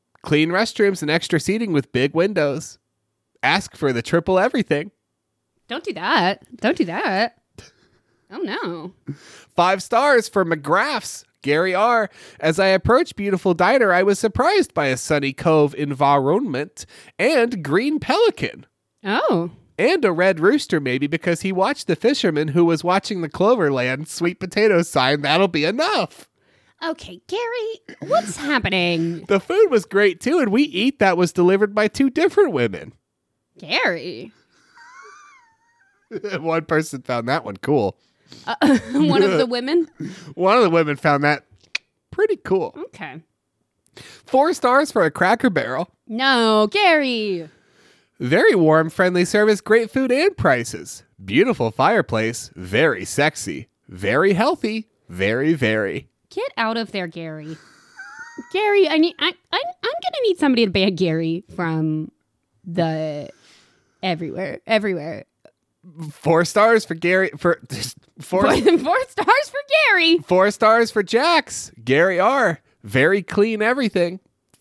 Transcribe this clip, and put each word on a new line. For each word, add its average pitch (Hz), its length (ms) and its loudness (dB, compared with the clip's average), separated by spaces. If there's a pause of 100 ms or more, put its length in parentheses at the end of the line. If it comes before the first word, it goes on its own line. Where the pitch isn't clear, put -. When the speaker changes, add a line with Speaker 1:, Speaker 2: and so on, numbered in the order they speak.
(240)
Speaker 1:
Clean 151 260 0
restrooms 196 520 0
and 147 100 -4
extra 165 280 0
seating 208 340 -2
with 143 180 -2
big 135 240 -2
windows. 160 640 -2 (640)
Ask 156 320 0
for 139 180 0
the 117 80 -2
triple 180 380 0
everything. 196 520 -2 (760)
Speaker 2:
Don't 349 160 -10
do 381 100 -8
that. 277 500 -2 (140)
Don't 285 200 -2
do 214 80 -12
that. 208 520 -4 (920)
Oh, 202 80 -14
no. 185 540 -8 (600)
Speaker 1:
Five 185 280 2
stars 247 460 2
for 190 160 0
McGrath's, 165 800 -2 (180)
Gary 165 320 0
R. 220 340 2 (300)
As 160 200 0
I 196 80 4
approached 220 480 2
beautiful 196 380 0
diner, 202 400 4
I 180 100 4
was 196 160 2
surprised 302 540 0
by 147 140 0
a 131 100 0
sunny 139 360 -2
cove 151 420 2
environment 143 1120 0 (340)
and 233 440 2
green 220 360 0
pelican. - 680 -2 (380)
Speaker 2:
Oh. 202 480 0 (260)
Speaker 1:
And 277 280 0
a 190 60 2
red 175 280 0
rooster, 190 400 2
maybe, 135 280 -2
because 165 340 -2
he 190 100 -4
watched 190 360 -2
the 165 100 0
fisherman 160 520 0
who 170 160 2
was 165 180 0
watching 185 380 -2
the 160 80 -6
Cloverland 147 800 0
sweet 175 320 -4
potato 190 440 2
sign. 143 380 2
That'll 160 280 2
be 156 160 -2
enough. 262 640 -4 (540)
Speaker 2:
Okay, 320 440 -10
Gary, 453 680 -8 (100)
what's 508 300 -2
happening? 175 880 -2
Speaker 1:
The 196 140 2
food 392 300 2
was 226 160 2
great, 196 360 0
too, 320 180 0
and 226 120 2
we 240 120 2
eat 233 360 -2
that 190 180 4
was 175 160 2
delivered 196 420 2
by 214 120 2
two 269 220 0
different 330 440 2
women. 98 400 -2 (640)
Speaker 2:
Gary. 175 760 -6 (1800)
Speaker 1:
<laughs> 202 280 -8
One 160 260 -2
person 156 360 -4
found 120 280 -4
that 143 140 0
one 104 140 -10
cool. 117 400 0 (480)
Speaker 2:
Uh, - 100 -6 (240)
<laughs> 226 140 -12
one 302 300 2
of - 140 2
the - 80 -2
Speaker 1:
<laughs> 233 40 -10
Speaker 2:
women? 269 400 -2 (460)
Speaker 1:
One 190 220 2
of 247 60 4
the 190 60 4
women 160 260 0
found 143 280 0
that 147 220 0 (640)
pretty 427 260 0
cool. 180 360 -4 (140)
Speaker 2:
Okay. 156 340 -16 (1040)
Speaker 1:
Four 294 280 2
stars 269 380 0
for 208 120 2
a 233 80 2
Cracker 226 380 0
Barrel. 135 400 -4 (180)
Speaker 2:
No, 226 640 2
Gary. 247 800 0 (680)
Speaker 1:
Very 214 360 2
warm, 160 340 4
friendly 180 360 0
service, 208 360 2
great 226 300 2
food 262 200 0
and 330 260 2
prices. 120 680 -2 (200)
Beautiful 131 480 0
fireplace, 127 840 -2
very 98 500 0
sexy, 123 640 -4 (220)
very 117 440 0
healthy, 220 540 -2 (220)
very, 117 440 0
very. 110 540 -2 (220)
Speaker 2:
Get 508 280 -8
out 226 200 -4
of 226 140 -8
there, 185 160 -8
Gary. 160 500 -14 (920)
Gary, 403 380 2
I 311 80 0
need, 320 220 2
I, 349 140 -2 (180)
I, 427 100 -2 (220)
I'm 453 80 -2 (120)
gonna 640 200 -4
need 392 140 2
somebody 247 280 2
to 190 60 -2
ban 190 240 0
Gary 165 480 -2 (120)
from 160 560 -4 (540)
the 160 640 -6 (720)
everywhere, 175 640 -8
everywhere. 190 580 -4 (840)
Speaker 1:
Four 165 340 2
stars 220 380 4
for 165 120 -8
Gary, 180 420 0
for 175 240 0 (280)
<laughs> - 300 -20
four 180 220 -2
Speaker 2:
<laughs> 202 60 4
Four, 339 320 4
four 339 200 0 (100)
stars 523 400 2
for 539 100 -8 (300)
Gary. 339 300 4
Speaker 1:
Four 185 320 2
stars 226 380 4
for 214 140 -2
Jax. 294 680 0 (120)
Gary 170 360 2
R. 220 400 0 (240)
Very 143 380 2
clean 208 400 -2
everything. 208 580 -2 (420)